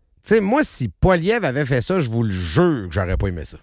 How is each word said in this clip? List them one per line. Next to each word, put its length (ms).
Tu 120
sais, 40
moi, 220
si 260
Poilievre 580
avait 200
fait 160
ça, 180
je 100
vous 120
le 100
jure 560
que 60
j'aurais 240
pas 120
aimé 140
ça. 200